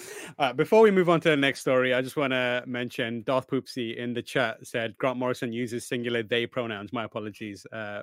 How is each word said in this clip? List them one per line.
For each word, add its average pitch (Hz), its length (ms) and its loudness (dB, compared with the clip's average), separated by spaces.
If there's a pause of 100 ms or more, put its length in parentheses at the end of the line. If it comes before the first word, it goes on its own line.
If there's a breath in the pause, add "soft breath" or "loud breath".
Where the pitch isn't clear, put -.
(380 loud breath)
Uh, 135 140 2
before 156 300 4
we 220 80 10
move 185 200 4
on 165 100 4
to 170 80 2
the 151 80 6
next 139 240 2
story, 127 320 2
I 127 80 4
just 131 160 -6
wanna 127 500 0
mention 120 580 -4
Darth 131 240 0
Poopsie 120 480 -4
in 120 180 -6
the 120 80 -4
chat 123 440 -2
said, 113 300 -4
"Grant 127 220 -2
Morrison 123 340 -2
uses 117 340 -4
singular 120 360 -2
they 117 240 -2
pronouns." 113 460 -6
My 117 120 -4
apologies, 104 680 -10
uh, 104 300 -8